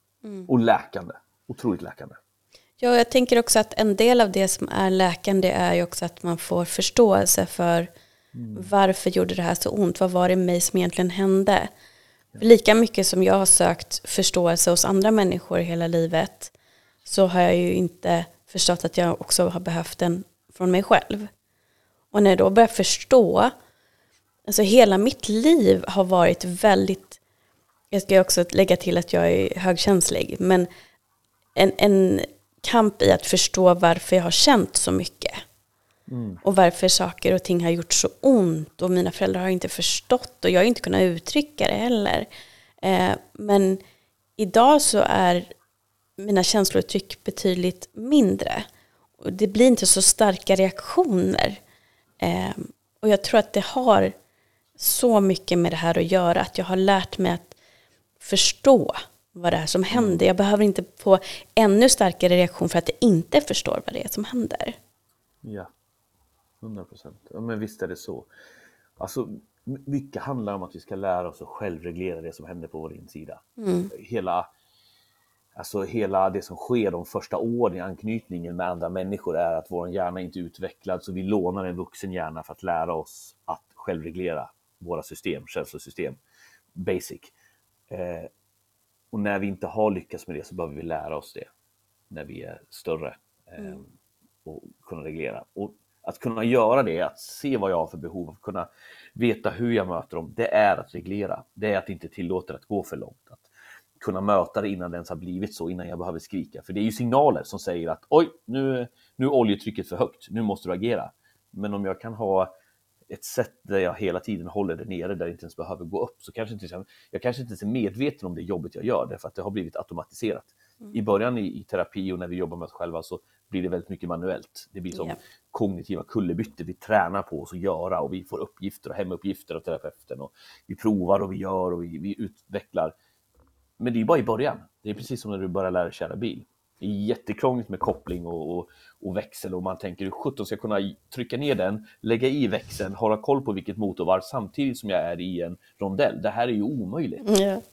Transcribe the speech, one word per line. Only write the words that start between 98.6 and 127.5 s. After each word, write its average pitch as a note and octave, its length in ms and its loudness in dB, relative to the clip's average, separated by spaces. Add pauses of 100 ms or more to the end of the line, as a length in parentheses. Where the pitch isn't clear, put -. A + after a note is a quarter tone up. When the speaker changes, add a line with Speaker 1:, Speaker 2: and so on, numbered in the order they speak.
Speaker 2:
veta A2 360 -2
hur A#2 220 -4
jag G2+ 160 0
möter E2+ 300 -8
dem, E2 180 -12
det A2+ 180 -2
är G2+ 240 4
att - 180 -12
reglera. F#2+ 480 -8 (100)
Det G#2 200 -4
är F#2+ 40 0
att F#2 120 -6
inte E2 180 -12
tillåta F2+ 460 -8
det C2+ 60 -16
att - 60 -20
gå G2 180 -6
för - 140 -12
långt. - 340 -18
Att - 80 -20 (600)
kunna F#2 220 -6
möta G2+ 400 0
det G#2 80 -4
innan F2+ 220 -8
det F2 60 -8
ens E2+ 120 -12
har F2+ 60 -10
blivit F2+ 400 -8
så, E2 140 -8
innan F2+ 180 -10
jag F2 120 -10
behöver E2+ 200 -10
skrika. - 440 -12
För F#2 100 -14
det G2+ 60 -6
är G#2 40 -2
ju A2 80 -2
signaler B2 520 0
som - 160 -12
säger E2+ 300 -6
att, - 200 -8
"Oj, D#3 200 6 (160)
nu, B2+ 420 -4 (280)
nu C3 100 -2
är C#3 80 2
oljetrycket G#2+ 560 0
för A2 80 -10
högt, - 320 -6
nu A2 120 -6
måste G2+ 280 -6
du F2+ 40 -4
agera." G2+ 380 -6 (380)
Men G2+ 240 -8
om G2+ 120 -6
jag F#2+ 160 -6
kan A2+ 120 -14
ha G2 420 -2 (520)
ett - 160 -16
sätt - 300 -6 (100)
där G2 160 -2
jag F2 200 -2
hela F#2 200 -4
tiden F2+ 280 -8
håller F2+ 280 -6
det D#2 100 -12
nere, F#2 300 -8
där E2+ 100 -8
det F2 60 -8
inte E2+ 120 -18
ens E2 120 -20
behöver E2+ 300 -12
gå F2 180 -6
upp, - 180 -8
så - 100 -20
kanske A2+ 220 -10
inte, F#2 300 -16 (280)
jag B2 100 -10
kanske B2 200 -6
inte A#2 100 -14
ens F#2 100 -14
är G2+ 60 -6
medveten A2+ 600 -4
om F2+ 80 -10
det E2 60 -12
jobbet F2 340 -8
jag - 100 -12
gör, F2+ 240 -2
därför - 180 -14
att - 80 -20
det F#2+ 60 -10
har G2 100 -8
blivit F#2+ 260 -8
automatiserat. - 680 -10 (340)
Speaker 1:
Mm. G#2 160 -16
Speaker 2:
I A2+ 60 -4
början G#2+ 360 0
i, G2+ 220 -6
i G2 40 -16
terapi F#2+ 480 -6
och F2+ 80 -8
när F2 80 -10
vi F2 80 -10
jobbar F2 220 -8
med E2+ 80 -12
oss - 60 -16
själva E2 320 -10
så - 160 -14 (300)
blir F#2+ 140 -6
det F2+ 60 -4
väldigt F2 200 -8
mycket F2+ 200 -12
manuellt. F2 640 -10
Det G2 100 -16
blir F2+ 100 -10
som F2 160 -10
Speaker 1:
Ja. E2 80 -10 (360)
Speaker 2:
kognitiva F#2+ 560 -6
kullerbyttor. F2 580 -6
Vi F2+ 80 -12
tränar G2 480 -2
på D#2 200 -12
oss C#2+ 120 -18